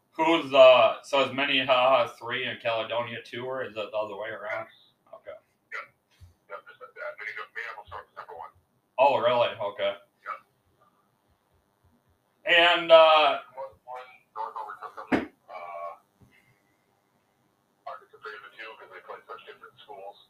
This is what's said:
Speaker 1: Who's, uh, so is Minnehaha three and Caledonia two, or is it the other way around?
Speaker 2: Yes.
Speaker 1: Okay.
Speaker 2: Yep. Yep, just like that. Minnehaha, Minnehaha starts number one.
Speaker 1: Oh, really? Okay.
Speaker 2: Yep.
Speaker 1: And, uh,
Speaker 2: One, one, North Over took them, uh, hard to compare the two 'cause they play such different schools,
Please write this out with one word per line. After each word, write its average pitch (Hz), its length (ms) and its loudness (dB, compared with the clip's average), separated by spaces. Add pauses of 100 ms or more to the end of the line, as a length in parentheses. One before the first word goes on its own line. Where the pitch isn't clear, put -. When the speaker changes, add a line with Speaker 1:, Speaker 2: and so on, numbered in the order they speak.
(200)
Speaker 1:
Who's, 160 320 0
uh, 127 480 8
so 139 240 0
is 120 80 -4
Minnehaha 127 840 2
three 123 260 -8
and 113 160 -10
Caledonia 117 640 -6
two, 123 220 -12
or 131 180 -8
is 107 80 -14
it 107 160 -10
the 107 80 -10
other 104 220 -6
way 110 100 -10
around? 110 400 -10
Speaker 2:
Yes. - 240 -20 (240)
Speaker 1:
Okay. - 220 -20 (320)
Speaker 2:
Yep. - 160 -12 (640)
Yep, 98 160 -14
just - 160 -20
like - 100 -20
that. - 260 -14
Minnehaha, 107 280 -14 (100)
Minnehaha 117 320 -14
starts 104 300 -18
number - 180 -18
one. 82 160 -18 (480)
Speaker 1:
Oh, 139 220 4
really? 120 320 2
Okay. 101 420 -6
Speaker 2:
Yep. - 420 -16 (2000)
Speaker 1:
And, 170 460 2
uh, 156 640 8
Speaker 2:
One, - 180 -14 (140)
one, 127 220 -16 (280)
North 113 240 -10
Over 110 220 -14
took 107 160 -16
them, - 320 -4 (180)
uh, 87 440 -14 (1900)
hard - 180 -16
to - 80 -20
compare - 320 -18
the - 140 -20
two - 180 -18
'cause - 160 -20
they - 140 -20
play - 180 -18
such - 220 -18
different - 340 -20
schools, - 500 -20